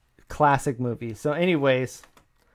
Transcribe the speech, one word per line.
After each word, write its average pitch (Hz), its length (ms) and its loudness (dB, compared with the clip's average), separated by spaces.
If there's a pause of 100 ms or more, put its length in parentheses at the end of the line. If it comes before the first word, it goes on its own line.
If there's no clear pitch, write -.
(280)
classic 139 520 0
movie. 120 340 -6
So 147 180 -4
anyways, 139 680 0 (540)